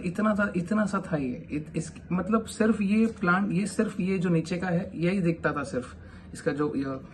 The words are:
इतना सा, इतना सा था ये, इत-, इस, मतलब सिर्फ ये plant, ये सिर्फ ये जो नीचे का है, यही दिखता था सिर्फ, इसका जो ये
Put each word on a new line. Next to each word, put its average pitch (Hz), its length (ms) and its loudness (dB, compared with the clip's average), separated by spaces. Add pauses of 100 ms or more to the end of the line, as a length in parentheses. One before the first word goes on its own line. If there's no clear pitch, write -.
इतना 202 300 2
सा, 202 220 2
इतना 208 300 2
सा 196 160 -2 (100)
था 156 40 2
ये, 127 340 -4
इत-, 151 260 -6
इस, - 160 -4 (200)
मतलब 202 320 2
सिर्फ 220 360 2
ये 214 260 4
plant, 185 460 2
ये 196 140 2
सिर्फ - 340 0
ये 190 180 2
जो 175 100 2
नीचे 165 280 2
का 185 100 -2
है, 180 280 0
यही 180 260 2
दिखता 165 320 2
था 147 100 -2
सिर्फ, - 340 -6 (380)
इसका - 180 0
जो 147 240 0
ये 139 80 0 (300)